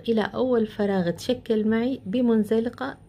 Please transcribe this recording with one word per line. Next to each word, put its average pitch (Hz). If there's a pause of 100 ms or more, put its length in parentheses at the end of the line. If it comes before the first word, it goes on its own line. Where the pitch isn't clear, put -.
إلى 220
أول 233
فراغ 196
تشكل 220
معي 233
بمنزلقة، 226 (120)